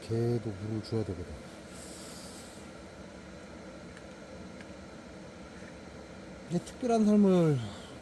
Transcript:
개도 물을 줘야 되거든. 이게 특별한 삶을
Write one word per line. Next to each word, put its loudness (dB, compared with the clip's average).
개도 2
물을 -2
줘야 0
되거든. -4
이게 2
특별한 4
삶을 10